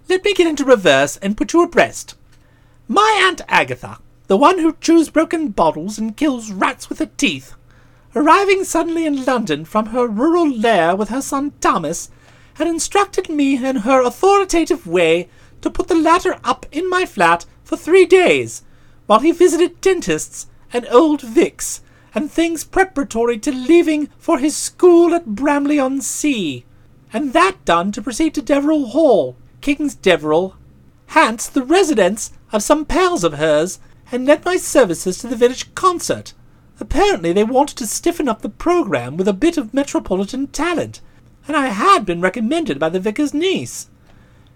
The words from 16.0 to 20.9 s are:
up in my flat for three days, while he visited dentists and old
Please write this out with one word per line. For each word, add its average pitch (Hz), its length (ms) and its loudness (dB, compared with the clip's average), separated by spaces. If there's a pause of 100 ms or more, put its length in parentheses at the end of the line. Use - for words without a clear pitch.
up - 300 -4
in 349 180 -6
my 359 160 0
flat 170 400 0 (200)
for 320 100 -6
three 359 300 4
days, 180 580 2 (440)
while 214 120 4
he 302 100 2
visited 339 520 2
dentists 320 680 -2 (240)
and 240 180 -4
old 294 300 4